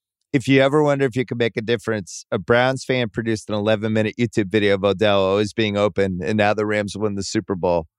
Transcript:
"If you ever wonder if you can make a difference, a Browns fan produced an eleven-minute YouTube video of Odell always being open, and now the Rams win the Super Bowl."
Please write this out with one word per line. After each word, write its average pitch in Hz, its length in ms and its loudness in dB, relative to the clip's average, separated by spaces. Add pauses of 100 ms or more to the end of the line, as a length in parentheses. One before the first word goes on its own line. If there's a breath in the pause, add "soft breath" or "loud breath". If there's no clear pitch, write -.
(320)
"If 131 160 0
you 135 140 6
ever 139 200 2
wonder 143 220 0
if 113 120 -2
you 127 100 -4
can 120 100 -8
make 117 200 -2
a 123 60 -6
difference, 107 680 -4
a 117 80 -2
Browns 123 460 2
fan 127 240 -2
produced 113 400 -4
an 107 80 -4
eleven-minute 107 640 0
YouTube 117 320 0
video 101 260 2
of 95 80 -2
Odell 101 360 2
always 98 320 0
being 104 240 -2
open, 98 460 0
and 107 160 -2
now 104 160 4
the 107 100 -2
Rams 104 320 -2
win 101 200 -4
the 98 80 -6
Super 101 320 -4
Bowl." 85 320 -2 (100)